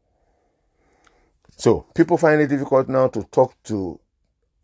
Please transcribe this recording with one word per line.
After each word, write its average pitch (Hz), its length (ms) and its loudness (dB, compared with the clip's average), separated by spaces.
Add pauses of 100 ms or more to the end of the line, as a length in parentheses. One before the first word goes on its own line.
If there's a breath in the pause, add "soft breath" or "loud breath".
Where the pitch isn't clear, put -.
(1600)
So - 380 0
people 165 220 2
find 156 240 2
it 151 60 0
difficult 135 420 -2
now 131 200 0
to 110 160 -8
talk - 300 0 (100)
to 95 360 -8 (640)